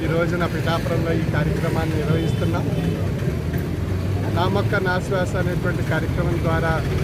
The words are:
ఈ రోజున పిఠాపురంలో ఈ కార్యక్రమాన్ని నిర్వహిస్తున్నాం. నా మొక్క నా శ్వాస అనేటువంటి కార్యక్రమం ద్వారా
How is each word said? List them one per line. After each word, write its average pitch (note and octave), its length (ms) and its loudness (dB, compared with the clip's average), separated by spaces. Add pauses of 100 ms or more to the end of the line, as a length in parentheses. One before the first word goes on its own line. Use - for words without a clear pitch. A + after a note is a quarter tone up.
ఈ - 20 -4
రోజున E3+ 400 2
పిఠాపురంలో E3 680 0
ఈ E3 80 0 (120)
కార్యక్రమాన్ని D#3+ 640 0
నిర్వహిస్తున్నాం. E3 680 0 (1700)
నా F3 120 2
మొక్క G3+ 280 0
నా F#3 240 2
శ్వాస F3+ 360 -2
అనేటువంటి F3 480 0
కార్యక్రమం D#3+ 600 0
ద్వారా D#3+ 380 2 (220)